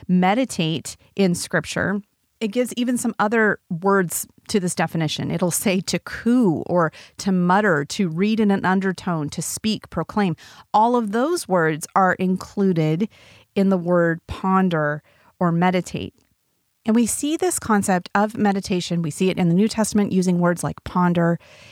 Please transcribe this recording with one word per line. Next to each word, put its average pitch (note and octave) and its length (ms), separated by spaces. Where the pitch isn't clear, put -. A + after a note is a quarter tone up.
meditate F3+ 920
in F#3 200
scripture, F#3 680
it A3+ 100
gives B3 280
even B3 220
some A3+ 180
other G#3+ 420
words F#3+ 580
to G#3+ 100
this F3 160
definition. E3 560
It'll E3+ 180
say F#3+ 320
to - 160
coo A3+ 720
or E3+ 260
to G3+ 140
mutter, F3+ 540
to F#3+ 220
read G3+ 320
in G#3+ 120
an G3 120
undertone, F3+ 680
to E3 120
speak, - 480
proclaim. F3+ 460
All A#3 240
of A3+ 160
those C#4+ 360
words D#3+ 480
are F#3 180
included F#3 960
in G3 140
the F#3+ 80
word E3+ 500
ponder E3+ 760
or F3 120
meditate. F3+ 600
And A3 100
we A#3 120
see D4 300
this F4+ 200
concept G3 560
of G#3+ 240
meditation. F#3+ 640
We E3 80
see F#3 220
it - 80
in E3+ 100
the E3+ 60
New G#3 120
Testament G#3 440
using F3+ 280
words F3 240
like D3+ 200
ponder E3+ 560